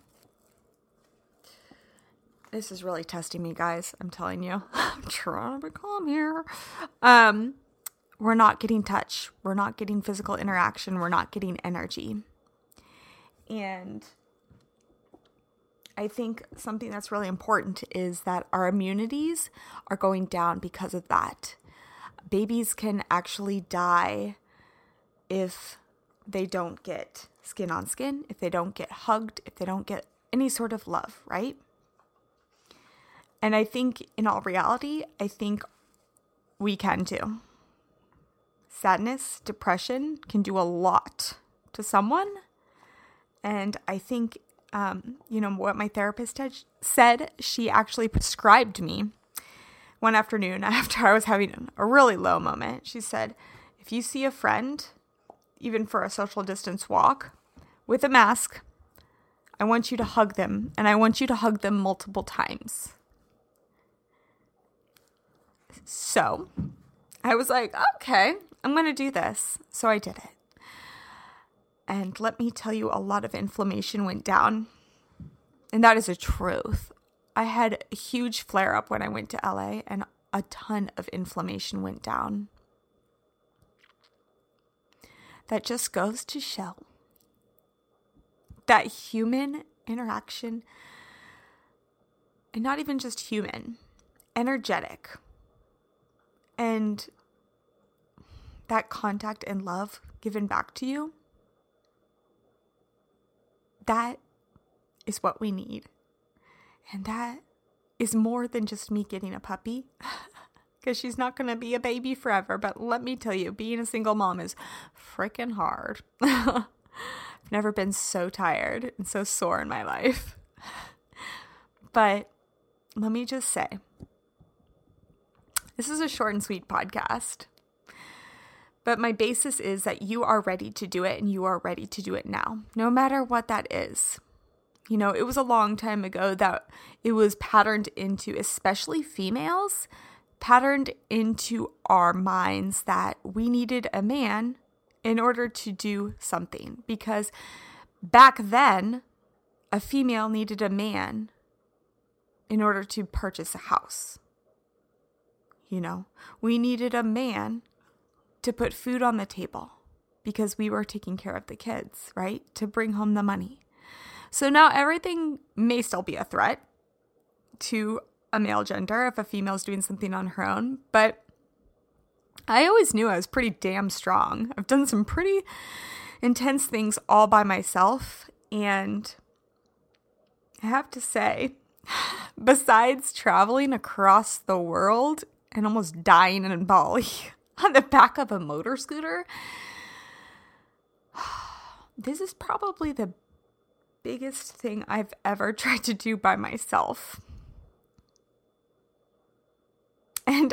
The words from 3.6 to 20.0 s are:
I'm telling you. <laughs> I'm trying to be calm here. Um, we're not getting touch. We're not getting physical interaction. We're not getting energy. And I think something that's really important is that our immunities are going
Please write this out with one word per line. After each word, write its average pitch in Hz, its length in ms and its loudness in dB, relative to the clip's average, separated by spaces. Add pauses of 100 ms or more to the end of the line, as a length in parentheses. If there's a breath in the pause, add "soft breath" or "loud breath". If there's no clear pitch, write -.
I'm 185 80 -10
telling 180 340 -8
you. 185 260 -6
<laughs> - 40 -20
I'm - 300 -4
trying 233 580 -6
to 302 60 -10
be 294 40 -14
calm 403 360 -8
here. 311 380 -2 (580 loud breath)
Um, 233 520 8 (640)
we're 226 160 2
not 214 240 6
getting 220 240 0
touch. - 480 -4 (120)
We're 190 120 -4
not 202 220 -2
getting 208 260 -4
physical 202 320 -6
interaction. 190 640 -2
We're 170 100 -2
not 175 220 2
getting 185 320 -6
energy. 180 600 -6 (1300 soft breath)
And 196 560 -10 (1900)
I 208 120 -4
think 226 360 -8 (120)
something 220 340 -10
that's 208 220 -12
really 202 160 -4
important 190 560 -2 (100)
is 180 280 -4
that 180 300 -4
our 185 140 2
immunities 220 840 -2 (380 loud breath)
are 202 80 -4
going 190 300 0